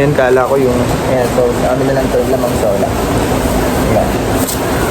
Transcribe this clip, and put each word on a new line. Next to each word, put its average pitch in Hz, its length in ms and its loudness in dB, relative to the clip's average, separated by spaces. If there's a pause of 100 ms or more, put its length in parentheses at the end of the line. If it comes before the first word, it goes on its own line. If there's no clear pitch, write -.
yun. 143 80 2
Kala 131 320 2
ko 127 160 2
yung... 123 200 2 (360)
Ayan, 123 160 0
so, 127 160 2
ano 123 400 0
na 135 80 0
lang 135 160 0
to, 123 160 2
lamang 123 320 0
sola. 101 280 0 (1000)
Ayan. - 220 0 (800)